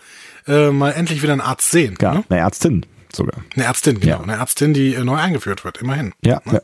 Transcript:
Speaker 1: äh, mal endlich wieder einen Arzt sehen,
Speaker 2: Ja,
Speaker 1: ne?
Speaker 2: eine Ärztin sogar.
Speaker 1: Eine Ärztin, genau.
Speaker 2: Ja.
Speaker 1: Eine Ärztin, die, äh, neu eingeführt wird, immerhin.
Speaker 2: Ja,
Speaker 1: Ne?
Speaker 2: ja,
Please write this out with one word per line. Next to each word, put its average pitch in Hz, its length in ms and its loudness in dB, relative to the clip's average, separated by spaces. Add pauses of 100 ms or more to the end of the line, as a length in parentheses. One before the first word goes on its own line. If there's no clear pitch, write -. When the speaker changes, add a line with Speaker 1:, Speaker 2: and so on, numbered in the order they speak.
(460)
Speaker 1:
äh, 147 240 4
mal 139 200 2
endlich 160 320 -2
wieder 147 100 2
einen 139 80 -2
Arzt - 300 -2
sehen, 135 300 2
Speaker 2:
Ja, 95 140 2
Speaker 1:
ne? 196 140 0
Speaker 2:
eine 90 120 2
Ärztin 92 460 0 (280)
sogar. - 220 -4 (180)
Speaker 1:
Eine 127 120 -2
Ärztin, 123 340 0
genau. 82 160 4
Speaker 2:
Ja. 80 60 -8
Speaker 1:
Eine 98 120 -6
Ärztin, 143 400 0
die, 135 200 2
äh, 123 100 -4
neu 127 100 0
eingeführt 147 500 -2
wird, 95 140 -10
immerhin. 127 340 -4 (120)
Speaker 2:
Ja, 117 200 2
Speaker 1:
Ne? - 100 -2
Speaker 2:
ja, - 100 2